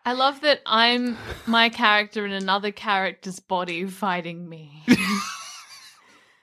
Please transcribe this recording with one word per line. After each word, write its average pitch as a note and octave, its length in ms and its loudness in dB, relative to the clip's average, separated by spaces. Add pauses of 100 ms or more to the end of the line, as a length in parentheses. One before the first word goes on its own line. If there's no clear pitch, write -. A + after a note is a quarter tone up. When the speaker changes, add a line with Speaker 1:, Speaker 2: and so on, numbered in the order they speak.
Speaker 1:
I B3 80 0
love C4+ 280 0
that C#4+ 240 2
I'm A#3+ 520 2 (300)
my A#3 220 4
character G#3+ 560 2
in G3 80 -4
another G3 380 0
character's F#3+ 680 -2
body F3+ 460 -4
fighting F3 600 -6
me. D#3 400 -18
Speaker 2:
<laughs> B3 100 6 (1500)